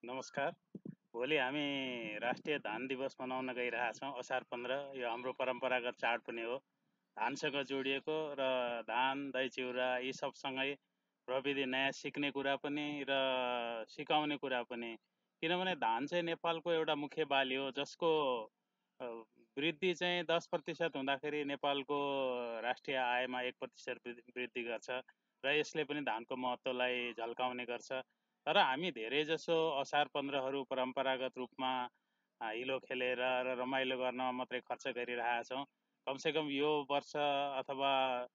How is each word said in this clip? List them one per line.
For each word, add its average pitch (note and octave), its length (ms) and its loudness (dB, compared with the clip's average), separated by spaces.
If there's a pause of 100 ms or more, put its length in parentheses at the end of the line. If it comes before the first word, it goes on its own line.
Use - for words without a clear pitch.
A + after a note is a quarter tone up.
नमस्कार। C3 460 -2 (360)
भोलि C3 500 -2
हामी C#3+ 280 2 (520)
राष्ट्रिय B2+ 400 0
धान A2+ 300 -4
दिवस C3 340 -2
मनाउन B2+ 320 -2
गइरहेका A#2+ 380 0
छौँ, C3+ 280 -8
असार B2+ 240 -2
पन्ध्र। C3 520 -4
यो B2 140 -2
हाम्रो B2 240 -2
परम्परागत B2+ 680 0
चाड A#2 220 2
पनि A#2 200 -6
हो, A#2 160 -2 (640)
धानसँग C3+ 440 0
जोडिएको C#3 760 -2
र - 20 2 (400)
धान, C3+ 500 2
दही B2+ 180 0
चिउरा B2+ 480 0
यी C3 160 -2
सबसँगै C3+ 640 -2 (480)
प्रविधि C3+ 400 2
नयाँ C3 260 2
सिक्ने C#3+ 400 -2
कुरा C#3 240 2
पनि D3 540 -4
र B2 800 0
सिकाउने D3+ 480 2
कुरा B2+ 260 0
पनि। A#2 340 -6 (440)
किनभने F3+ 340 2
धान A#2+ 300 2
चाहिँ F3 180 0
नेपालको E3 480 0
एउटा D#3+ 240 2
मुख्य D3 300 -2
बाली C3+ 300 2
हो, C3+ 160 -2
जसको, C#3 720 2 (580)
अ, B2+ 40 -6 (520)
वृद्धि E3 360 2
चाहिँ F3 300 2
दस E3 240 2
प्रतिशत E3 480 -2
हुँदाखेरि D3 500 0
नेपालको C#3+ 720 0 (420)
राष्ट्रिय B2+ 360 -2
आयमा B2+ 440 2
एक B2 180 -2
प्रतिशत B2+ 360 -6 (120)
वृद्धि, A#2+ 140 -10 (160)
वृद्धि B2 260 -4
गर्छ A#2 260 -6 (560)
र - 20 4
यसले D3 360 2
पनि D3 180 -2
धानको A#2 340 -2
महत्त्वलाई B2 800 0
झल्काउने B2 520 -2
गर्छ। A#2 280 -6 (520)
तर D#3 120 4
हामी D#3+ 340 4
धेरैजसो D3+ 760 2
असार C#3+ 380 2
पन्ध्रहरू C#3 560 0
परम्परागत C3 720 0
रूपमा, B2+ 500 -2 (540)
आ, A2+ 80 -2
हिलो B2+ 300 -2
खेलेर B2+ 400 0
र B2+ 420 2
रमाइलो C3 360 0
गर्न B2+ 240 -2
मात्रै B2+ 380 -2
खर्च - 280 -6
गरिरहेका A#2+ 560 0
छौँ। C3 220 -6 (400)
कमसेकम D3+ 440 0
यो C#3+ 420 2
वर्ष C#3+ 240 0 (420)
अथवा C3+ 640 2 (160)